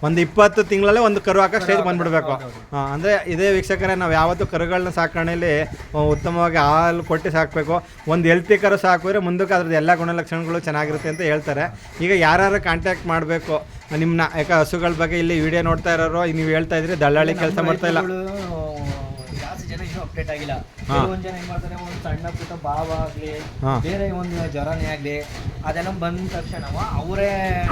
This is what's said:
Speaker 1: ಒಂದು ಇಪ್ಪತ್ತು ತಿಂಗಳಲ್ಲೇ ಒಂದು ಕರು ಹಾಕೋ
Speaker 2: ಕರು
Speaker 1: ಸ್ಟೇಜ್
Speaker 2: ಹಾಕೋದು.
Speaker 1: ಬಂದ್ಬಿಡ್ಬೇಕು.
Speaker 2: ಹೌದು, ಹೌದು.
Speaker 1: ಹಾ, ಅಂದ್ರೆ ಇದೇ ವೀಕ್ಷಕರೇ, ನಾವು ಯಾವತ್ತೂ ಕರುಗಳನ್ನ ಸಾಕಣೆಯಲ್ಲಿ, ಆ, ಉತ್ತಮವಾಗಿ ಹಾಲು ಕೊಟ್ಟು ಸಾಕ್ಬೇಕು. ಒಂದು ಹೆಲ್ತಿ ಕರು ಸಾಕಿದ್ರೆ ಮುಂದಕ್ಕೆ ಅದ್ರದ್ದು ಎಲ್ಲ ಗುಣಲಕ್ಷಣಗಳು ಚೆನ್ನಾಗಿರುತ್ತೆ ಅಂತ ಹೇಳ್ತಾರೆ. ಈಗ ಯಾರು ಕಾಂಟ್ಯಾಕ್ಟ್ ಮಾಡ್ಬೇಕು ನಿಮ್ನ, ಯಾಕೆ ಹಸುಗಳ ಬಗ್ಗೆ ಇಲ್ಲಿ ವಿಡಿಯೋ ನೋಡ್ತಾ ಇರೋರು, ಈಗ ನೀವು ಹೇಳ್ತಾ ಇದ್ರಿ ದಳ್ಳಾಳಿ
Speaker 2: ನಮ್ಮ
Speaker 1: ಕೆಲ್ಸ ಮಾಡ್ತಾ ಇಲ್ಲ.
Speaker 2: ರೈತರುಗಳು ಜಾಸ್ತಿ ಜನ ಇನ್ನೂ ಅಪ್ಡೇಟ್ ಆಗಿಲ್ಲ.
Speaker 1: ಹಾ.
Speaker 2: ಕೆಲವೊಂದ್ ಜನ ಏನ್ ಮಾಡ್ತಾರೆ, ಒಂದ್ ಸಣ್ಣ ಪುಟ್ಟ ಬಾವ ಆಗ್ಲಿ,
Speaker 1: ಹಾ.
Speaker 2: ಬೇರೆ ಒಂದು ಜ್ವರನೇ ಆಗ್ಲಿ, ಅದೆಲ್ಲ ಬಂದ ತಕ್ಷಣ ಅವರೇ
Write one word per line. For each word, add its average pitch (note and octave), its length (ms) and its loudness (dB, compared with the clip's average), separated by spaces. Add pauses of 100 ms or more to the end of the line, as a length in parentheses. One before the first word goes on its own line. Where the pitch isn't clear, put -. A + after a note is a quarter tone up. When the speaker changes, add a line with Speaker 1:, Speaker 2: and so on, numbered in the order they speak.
Speaker 1:
ಒಂದು E3 180 2
ಇಪ್ಪತ್ತು G3+ 440 6
ತಿಂಗಳಲ್ಲೇ G3+ 360 4
ಒಂದು G#3 200 4
ಕರು G3 200 2
ಹಾಕೋ F#3+ 120 4
Speaker 2:
ಕರು G#3+ 80 2
Speaker 1:
ಸ್ಟೇಜ್ F#3+ 160 2
Speaker 2:
ಹಾಕೋದು. F3 120 2
Speaker 1:
ಬಂದ್ಬಿಡ್ಬೇಕು. E3 420 0
Speaker 2:
ಹೌದು, C3+ 140 -4
ಹೌದು. A#2 320 -10
Speaker 1:
ಹಾ, C#3 160 -2
ಅಂದ್ರೆ F3 380 0
ಇದೇ F#3 220 2
ವೀಕ್ಷಕರೇ, F#3+ 420 2
ನಾವು F3+ 180 0
ಯಾವತ್ತೂ E3 340 4
ಕರುಗಳನ್ನ F3+ 420 0
ಸಾಕಣೆಯಲ್ಲಿ, E3+ 760 0
ಆ, - 360 -8
ಉತ್ತಮವಾಗಿ E3 580 2
ಹಾಲು E3 480 4
ಕೊಟ್ಟು D#3+ 260 -2
ಸಾಕ್ಬೇಕು. D#3+ 540 0 (240)
ಒಂದು E3 200 2
ಹೆಲ್ತಿ F3+ 300 6
ಕರು G3+ 180 4
ಸಾಕಿದ್ರೆ F#3 420 2
ಮುಂದಕ್ಕೆ F3+ 360 0
ಅದ್ರದ್ದು E3 200 2
ಎಲ್ಲ D#3+ 200 6
ಗುಣಲಕ್ಷಣಗಳು E3+ 680 -2
ಚೆನ್ನಾಗಿರುತ್ತೆ D3+ 480 -2
ಅಂತ D#3+ 120 -4
ಹೇಳ್ತಾರೆ. D3 580 0 (260)
ಈಗ F3+ 60 2
ಯಾರು F#3+ 540 4
ಕಾಂಟ್ಯಾಕ್ಟ್ E3+ 420 -2
ಮಾಡ್ಬೇಕು D#3+ 760 -2 (140)
ನಿಮ್ನ, E3 240 2 (160)
ಯಾಕೆ D#3+ 160 0
ಹಸುಗಳ E3+ 400 2
ಬಗ್ಗೆ E3 260 -2
ಇಲ್ಲಿ E3+ 220 0
ವಿಡಿಯೋ D#3+ 220 2
ನೋಡ್ತಾ E3+ 320 2
ಇರೋರು, E3 300 2
ಈಗ D#3+ 120 -2
ನೀವು D#3+ 120 0
ಹೇಳ್ತಾ D#3+ 280 0
ಇದ್ರಿ D#3+ 240 -2
ದಳ್ಳಾಳಿ D3+ 320 4
Speaker 2:
ನಮ್ಮ E3+ 140 0
Speaker 1:
ಕೆಲ್ಸ F#3 120 0
ಮಾಡ್ತಾ E3 280 0
ಇಲ್ಲ. E3 140 2
Speaker 2:
ರೈತರುಗಳು F#3 720 -6 (680)
ಜಾಸ್ತಿ - 280 -10
ಜನ F#3+ 140 -8
ಇನ್ನೂ F3 180 -8
ಅಪ್ಡೇಟ್ D#3+ 300 -8
ಆಗಿಲ್ಲ. D3 220 -6
Speaker 1:
ಹಾ. B2+ 100 -6 (240)
Speaker 2:
ಕೆಲವೊಂದ್ F3+ 360 0
ಜನ F#3 140 -8
ಏನ್ F3+ 120 -10
ಮಾಡ್ತಾರೆ, F3 260 -8
ಒಂದ್ F3 300 -10
ಸಣ್ಣ E3 220 -4
ಪುಟ್ಟ E3+ 380 -10
ಬಾವ D#3 280 -4
ಆಗ್ಲಿ, D#3 460 -6
Speaker 1:
ಹಾ. C3+ 400 -4
Speaker 2:
ಬೇರೆ G3 320 -2
ಒಂದು E3+ 420 -4
ಜ್ವರನೇ C#3+ 340 -4
ಆಗ್ಲಿ, D3 340 -4 (440)
ಅದೆಲ್ಲ E3+ 260 -4
ಬಂದ F3 280 -4 (140)
ತಕ್ಷಣ E3+ 320 -6 (280)
ಅವರೇ F#3+ 800 -2